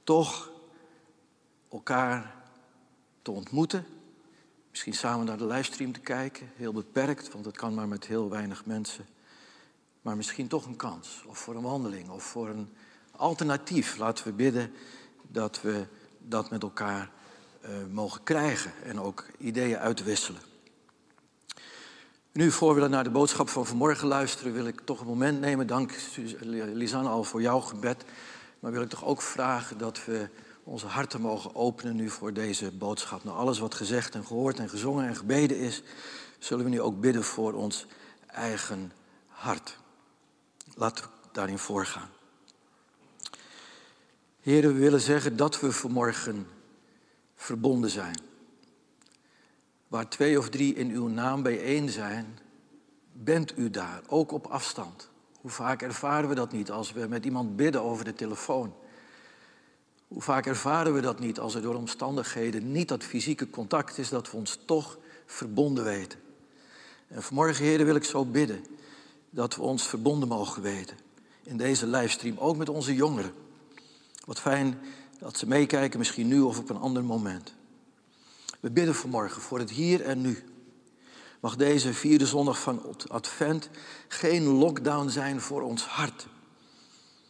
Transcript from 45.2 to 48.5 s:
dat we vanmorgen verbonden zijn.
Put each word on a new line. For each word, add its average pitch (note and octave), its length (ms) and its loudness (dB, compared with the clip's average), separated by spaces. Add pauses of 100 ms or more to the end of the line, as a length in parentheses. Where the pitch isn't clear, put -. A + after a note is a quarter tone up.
dat D3 240 4
we C3+ 120 2
vanmorgen A#2 720 0 (880)
verbonden A#2+ 560 2
zijn. F2+ 300 -6 (1700)